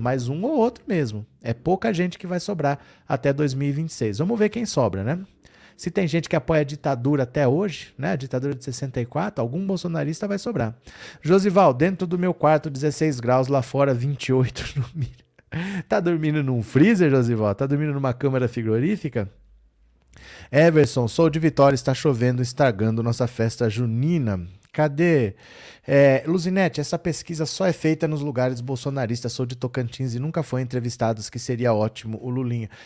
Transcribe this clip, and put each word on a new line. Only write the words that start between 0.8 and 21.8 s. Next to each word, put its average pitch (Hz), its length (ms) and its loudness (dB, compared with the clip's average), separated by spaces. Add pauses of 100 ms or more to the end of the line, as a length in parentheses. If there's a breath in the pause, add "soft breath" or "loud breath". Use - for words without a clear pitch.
mesmo. 117 380 -2 (160)
É 117 100 -4
pouca 190 400 -2
gente 175 260 -2
que - 80 -14
vai 180 140 -4
sobrar 143 380 -2 (280 loud breath)
até 139 280 0
dois 143 180 0
mil 139 160 -2
e 143 40 0
vinte 156 180 -4
e - 20 -12
seis. 107 240 -2
Vamos 190 220 0
ver 214 100 4
quem 226 160 -4
sobra, 98 400 0
né? 151 140 -2 (580 loud breath)
Se - 140 -6
tem 180 180 0
gente 160 180 -2
que - 80 -4
apoia 160 280 2
a - 20 2
ditadura 139 600 0
até 143 220 0
hoje, 160 520 -2
né? 156 140 -2
A 170 40 -2
ditadura 131 380 -4
de 123 100 -14
sessenta 131 340 -6
e 120 60 -2
quatro, 151 380 -4
algum 147 240 -4
bolsonarista 165 600 -4
vai 202 120 -4
sobrar. 120 360 -4 (460 loud breath)
Josival, 185 540 6
dentro 175 320 0
do 175 120 -2
meu 180 140 0
quarto, 156 380 2
dezesseis 143 500 -2
graus, 123 260 2
lá 135 140 2
fora, 139 320 0
vinte 127 360 -4
e 131 40 2
oito 127 360 0
<laughs> - 60 -14
no 135 200 -4
milho. 170 920 -8
Tá 208 140 0
dormindo 156 420 0
num 127 200 0
freezer, 175 480 4
Josival? 117 440 2
Tá 135 120 -4
dormindo 147 260 -2
numa 135 220 -2
câmara 131 340 0
frigorífica? 117 800 -2 (1200 loud breath)
Everson, 147 540 6
sou 165 240 2
de 156 80 -2
Vitória, 143 380 4
está 127 180 0